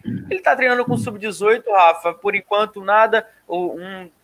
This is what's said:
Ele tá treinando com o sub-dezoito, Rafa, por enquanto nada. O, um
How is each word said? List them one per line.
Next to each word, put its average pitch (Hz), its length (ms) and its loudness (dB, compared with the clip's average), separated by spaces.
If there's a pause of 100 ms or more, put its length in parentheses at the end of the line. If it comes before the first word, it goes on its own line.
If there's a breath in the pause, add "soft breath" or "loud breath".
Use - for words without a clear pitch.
Ele - 360 -8
tá 277 160 2
treinando 247 300 0
com 247 80 -2
o 226 40 0
sub-dezoito, 208 720 -2
Rafa, 170 440 4
por 202 200 -4
enquanto 202 480 -2
nada. 214 460 2 (200 soft breath)
O, 175 300 -6
um 185 320 -14 (140)